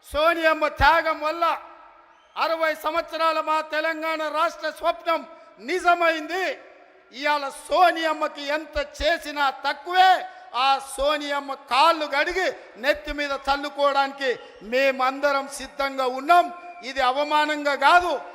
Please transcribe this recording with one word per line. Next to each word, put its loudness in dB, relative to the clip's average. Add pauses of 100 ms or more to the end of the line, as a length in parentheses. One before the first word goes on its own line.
సోనియమ్మ 2 (140)
త్యాగం 4
వల్ల -2 (880)
అరవై 0 (120)
సంవత్సరాల 0 (100)
మా 2 (160)
తెలంగాణ -2 (180)
రాష్ట్ర -2 (100)
స్వప్నం -2 (480)
నిజమైంది. 0 (720)
ఇవాళ -2 (220)
సోనియమ్మకి 0 (120)
ఎంత -6 (200)
చేసినా -2 (200)
తక్కువే. 4 (540)
ఆ 4 (280)
సోనియమ్మ -2 (180)
కాళ్ళు 4
కడిగి 0 (360)
నెత్తి -2
మీద -2 (140)
చల్లుకోవడానికి 0 (420)
మేమందరం 0 (120)
సిద్ధంగా -4 (140)
ఉన్నాం. 6 (440)
ఇది -4
అవమానంగా 0 (120)
కాదు 6 (240)